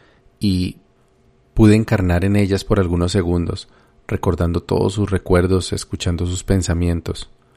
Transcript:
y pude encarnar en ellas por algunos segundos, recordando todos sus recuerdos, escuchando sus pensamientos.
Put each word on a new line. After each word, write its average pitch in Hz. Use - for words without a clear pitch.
y 95
pude 107
encarnar 92
en 101
ellas 98
por 101
algunos 87
segundos, 87
recordando 85
todos -
sus 101
recuerdos, 90
escuchando 90
sus 90
pensamientos. 87